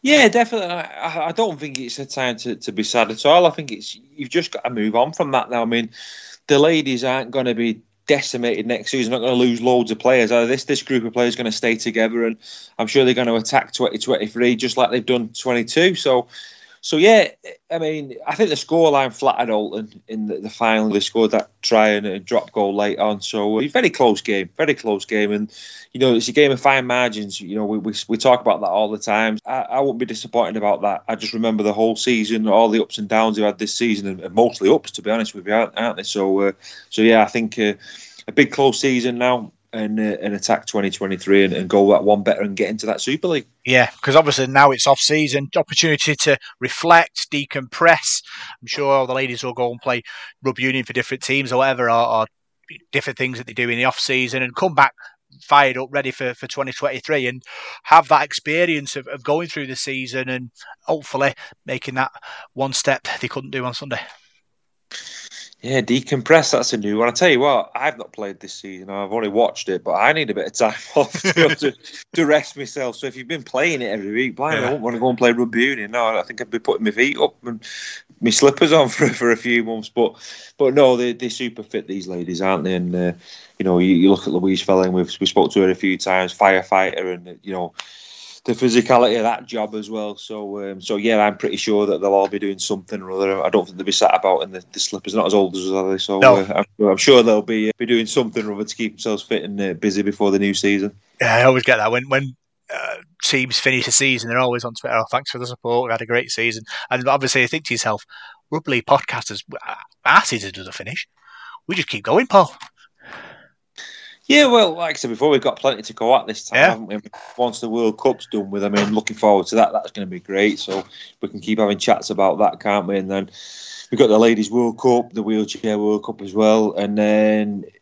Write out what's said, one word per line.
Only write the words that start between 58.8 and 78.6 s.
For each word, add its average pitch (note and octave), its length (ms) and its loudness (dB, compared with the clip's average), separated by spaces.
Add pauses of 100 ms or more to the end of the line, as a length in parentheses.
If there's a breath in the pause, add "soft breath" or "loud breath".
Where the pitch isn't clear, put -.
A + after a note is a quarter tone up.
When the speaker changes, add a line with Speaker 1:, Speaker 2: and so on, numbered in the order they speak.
Speaker 2:
of, C3 100 -10
of C3 160 -12
going D#3 240 -2
through C#3+ 220 -10
the C3 80 -10
season C3 520 -8
and B2+ 220 -8 (320 loud breath)
hopefully C#3 500 -2 (320 loud breath)
making C3 300 -8
that C3 160 -2 (440 loud breath)
one C3+ 180 -4
step - 340 -2 (140)
they B2+ 80 -6
couldn't C3 220 -10
do B2+ 140 -8
on B2 80 -6
Sunday. C3+ 280 -10 (1600 loud breath)
Speaker 1:
Yeah, B2+ 200 0
decompress, C3+ 720 2
that's A#2+ 200 0
a A#2+ 60 -4
new G#2 180 -2
one. A#2 120 2
I - 20 2
tell F3+ 180 2
you B2+ 120 4
what, C3+ 340 2
I've C3 240 -4
not - 160 -16
played G2+ 260 -10
this G2 140 -16
season. F#2+ 340 -16
I've G2 240 -6
only A2 160 -4
watched G#2+ 400 0
it, F#2 160 -4
but F2 80 -2
I A2 220 2
need C3+ 160 -4
a G2 40 -2
bit E2 120 -4
of G#2 80 -12
time A2 180 2 (120)
<laughs> - 120 -4
off C#3+ 240 2
to, D#3+ 340 2
to, C#3 180 -2 (420 loud breath)
to E3 100 2
rest D3 320 0
myself. C3 400 -8
So C#3 100 -12
if B2 80 -10
you've B2+ 140 -18
been D#3 140 -8
playing C#3+ 400 -2
it A2+ 60 -6
every G2+ 220 -6
week, B2 260 -4
blimey, C3+ 260 -4
Speaker 2:
Yeah. B2 60 -2
Speaker 1:
I - 20 -2
won't C#3+ 120 -4
wanna A#2 160 -4
go B2+ 120 0
and B2 80 -2
play A#2+ 140 4
rugby A#2 320 0
union. A2+ 260 -4
No, A2+ 280 -2
I - 40 -2
think A2+ 180 -12
I'd G#2 80 -10
be A2+ 120 -6
putting - 240 -2
my G#2+ 80 0
feet C3+ 260 0
up - 160 0 (100)
and A#2 180 -10 (600 loud breath)
my A#2 80 2
slippers C#3 420 4